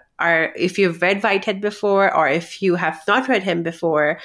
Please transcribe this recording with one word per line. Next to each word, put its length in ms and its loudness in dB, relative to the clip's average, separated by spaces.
are, 380 2
if 220 -2
you've 220 2
read 220 2
Whitehead 380 -2
before, 540 2
or 140 2
if 320 -4
you 140 2
have 320 -4
not 220 2
read 160 0
him 180 -2
before, 640 0